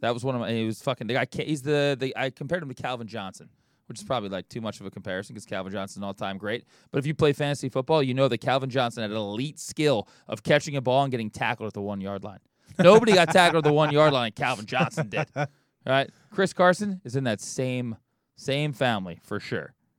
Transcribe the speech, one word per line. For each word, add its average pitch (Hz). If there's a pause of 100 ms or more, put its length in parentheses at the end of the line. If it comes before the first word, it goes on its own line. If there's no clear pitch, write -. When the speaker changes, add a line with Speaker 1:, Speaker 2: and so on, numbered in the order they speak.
Speaker 1:
That 117
was 117
one 135
of 123
my, 107
he 113
was 110
fucking, 123
the 107
guy, 127
ca-, -
he's 151
the, 143
the, 135
I 131
compared 160
him 139
to 123
Calvin 123
Johnson, 98 (380)
which 113
is -
probably, 117
like, 92
too 117
much 107
of 98
a 98
comparison 98
'cause 104
Calvin 95
Johnson's 98
an 101
all-time 98
great. 104 (260)
But -
if 135
you 160
play 147
fantasy 143
football, 143
you 127
know 135
that 117
Calvin 131
Johnson 120
had 104
an 104
elite 110
skill 139 (200)
of 113
catching 147
a 139
ball 127
and 135
getting 113
tackled 113
at 101
the 104
one-yard 98
line. 98 (380)
Nobody 214
got 175
tackled 170
at -
the 147
one-yard 151
line 127
like 104
Calvin 127
Johnson 127
did. 135
Speaker 2:
<laughs> 139 (360)
Speaker 1:
Right? 135 (220)
Chris 190
Carson 185
is 117
in 135
that 110
same, 127 (400)
same 147
family 107
for 104
sure. - (240)